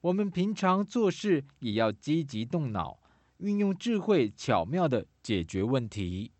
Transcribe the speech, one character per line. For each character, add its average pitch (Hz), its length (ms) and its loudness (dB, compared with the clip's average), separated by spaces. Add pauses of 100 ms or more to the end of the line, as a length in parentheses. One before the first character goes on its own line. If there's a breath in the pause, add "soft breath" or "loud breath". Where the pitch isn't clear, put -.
我 175 100 2
们 202 180 0
平 190 240 -2
常 190 300 2
做 208 260 2
事 160 360 0 (140)
也 113 120 -2
要 110 180 4
积 151 320 -2
极 117 220 -4
动 135 280 -4
脑， 85 280 -6 (380 soft breath)
运 202 180 -2
用 202 180 2
智 220 240 0
慧 170 380 4
巧 101 300 0
妙 170 200 0
地 123 200 0 (160)
解 98 200 0
决 92 200 -4
问 120 260 0
题。 95 520 -6